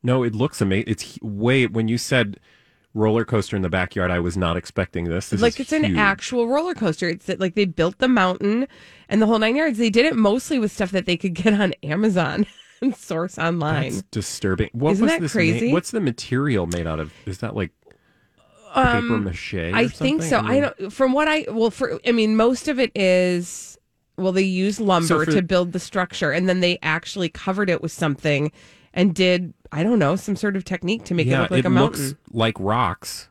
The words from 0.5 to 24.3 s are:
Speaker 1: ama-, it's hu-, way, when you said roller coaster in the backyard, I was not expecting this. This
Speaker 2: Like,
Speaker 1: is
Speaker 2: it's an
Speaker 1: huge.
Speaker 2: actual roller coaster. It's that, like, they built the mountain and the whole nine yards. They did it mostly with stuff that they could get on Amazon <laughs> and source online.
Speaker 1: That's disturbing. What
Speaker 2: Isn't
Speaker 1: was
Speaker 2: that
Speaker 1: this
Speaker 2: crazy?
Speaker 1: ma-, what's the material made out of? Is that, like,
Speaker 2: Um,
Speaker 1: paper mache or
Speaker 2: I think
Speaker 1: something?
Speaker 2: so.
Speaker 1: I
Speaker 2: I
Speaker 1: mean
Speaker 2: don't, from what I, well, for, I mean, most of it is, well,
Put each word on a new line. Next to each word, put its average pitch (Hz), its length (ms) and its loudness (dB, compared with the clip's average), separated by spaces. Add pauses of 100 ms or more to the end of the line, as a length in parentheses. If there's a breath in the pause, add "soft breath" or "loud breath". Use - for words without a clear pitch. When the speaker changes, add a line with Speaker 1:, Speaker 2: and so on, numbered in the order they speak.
Speaker 1:
ama-, 98 260 2
it's - 340 -6
hu-, 113 60 -10
way, 117 400 2
when 113 200 -2
you 117 100 0
said 113 420 0 (540 soft breath)
roller 110 300 2
coaster 107 320 -2
in 98 60 0
the 92 80 -2
backyard, 90 420 0
I 87 80 0
was 87 160 -2
not 87 220 0
expecting 87 480 -4
this. 85 240 -4
This 190 100 -2
Speaker 2:
Like, 226 140 2
Speaker 1:
is - 80 -10
Speaker 2:
it's - 100 -6
an 302 140 2
Speaker 1:
huge. 180 120 0
Speaker 2:
actual 214 520 0
roller 330 240 0
coaster. 175 340 -2
It's 170 200 -8
that, 185 120 -4
like, 185 160 -2
they 208 80 2
built 170 360 -2
the 262 100 2
mountain 208 580 2 (400 loud breath)
and 214 140 2
the 214 60 4
whole 220 120 4
nine 220 160 2
yards. 294 220 0
They 226 120 2
did 233 160 4
it 254 120 0
mostly 233 420 2
with 214 140 -2
stuff 185 180 -2
that 185 140 -2
they 175 100 0
could 180 180 -4
get 208 200 2
on 202 180 2 (120)
Amazon 175 600 0 (180)
<laughs> - 180 -16
and 247 120 0
source 175 460 -6
online. 160 540 0
Speaker 1:
That's - 80 -4 (100)
disturbing. 101 600 -2
What 143 180 0
Speaker 2:
Isn't 202 140 2
Speaker 1:
was 311 80 4
Speaker 2:
that 330 80 -2
Speaker 1:
this 156 100 -4
Speaker 2:
crazy? 175 380 2
Speaker 1:
ma-, 277 60 4
what's - 160 -2
the 226 100 -2
material 127 680 0
made 85 200 -4
out 80 120 -2
of? 78 140 -8 (120)
Is 95 120 -8
that, 107 180 -8
like, 95 160 -4 (1000 soft breath)
Speaker 2:
Um, 240 340 4
Speaker 1:
paper 233 120 2
mache 185 340 -6
or 165 220 -2
Speaker 2:
I 233 120 4
think 285 360 -2
Speaker 1:
something? 165 60 -4
Speaker 2:
so. 247 80 2
Speaker 1:
I - 20 2
Speaker 2:
I 220 120 -2
Speaker 1:
mean 277 100 4 (180)
Speaker 2:
don't, 196 140 -10
from 262 200 2
what 302 140 2
I, 311 220 0
well, 220 220 0
for, - 340 -6
I 240 60 2
mean, 220 260 4
most 240 320 2
of 262 100 -2
it 247 160 0
is, 180 800 0 (400)
well, 190 140 0